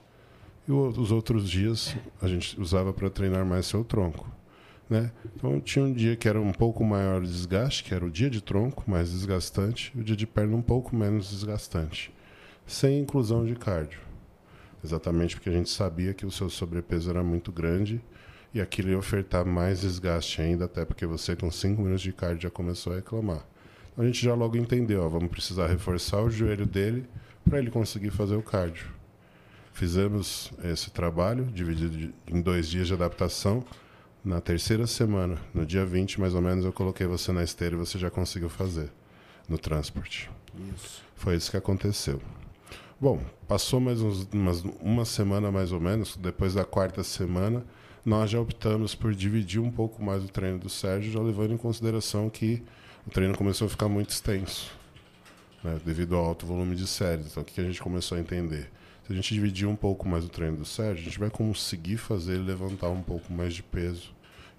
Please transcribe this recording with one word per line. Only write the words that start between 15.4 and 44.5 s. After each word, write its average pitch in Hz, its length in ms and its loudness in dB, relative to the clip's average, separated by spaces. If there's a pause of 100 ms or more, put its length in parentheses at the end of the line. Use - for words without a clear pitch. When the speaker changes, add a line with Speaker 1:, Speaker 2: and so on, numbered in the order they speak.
Speaker 1:
a 90 40 0
gente 85 180 2
sabia 90 420 0
que 98 140 -6
o 95 40 -4
seu 92 200 -4
sobrepeso 85 600 -2
era 87 120 2
muito 85 300 0
grande 92 480 0 (540)
e 113 60 0
aquilo 92 300 -2
ia 95 80 4
ofertar 95 480 0
mais 87 340 2
desgaste 90 600 0
ainda, 85 220 2
até 87 200 -4
porque - 220 -4
você 82 300 -2
com 87 140 0
cinco 101 320 0
minutos 92 200 2
de 92 100 -4
cardio 87 300 -2
já 87 80 -4
começou 87 420 -4
a 90 40 -2
reclamar. 95 500 -2 (460)
Então 117 120 0
a - 20 6
gente 123 180 2
já 120 100 4
logo 117 220 2
entendeu, 117 480 2
ó, 82 40 2
vamos 85 220 0
precisar 90 380 -2
reforçar 87 540 0
o 117 80 4
joelho 107 360 0
dele 104 400 0 (420)
pra 143 100 4
ele 120 120 0
conseguir 104 400 0
fazer 101 240 2
o 107 80 0
cardio. 90 440 -2 (840)
Fizemos 98 800 0 (120)
esse 85 260 -2
trabalho, 90 560 0
dividido 85 500 -2
de, 80 180 -6 (120)
em 87 140 2
dois 87 280 2
dias 90 200 0
de 95 60 2
adaptação. 92 720 0 (600)
Na 87 160 0
terceira 110 460 2
semana, 98 500 2 (160)
no 80 140 0
dia 95 180 2
vinte, 92 360 0
mais 92 140 2
ou 90 80 4
menos, 92 220 2
eu 92 80 0
coloquei 95 340 0
você 87 260 0
na 87 100 2
esteira 85 320 -2
e 85 40 -2
você 87 200 -2
já 90 120 0
conseguiu 87 380 -2
fazer 80 420 -4 (580)
no 80 100 0
transporte. - 720 -4 (460)
Speaker 2:
Isso. - 260 -16 (140)
Speaker 1:
Foi 95 200 0
isso - 140 -2
que - 60 -2
aconteceu. 95 640 0 (800)
Bom, 120 200 4 (280)
passou 104 320 2
mais 123 200 2
uns, 98 320 0
umas, 90 300 4 (180)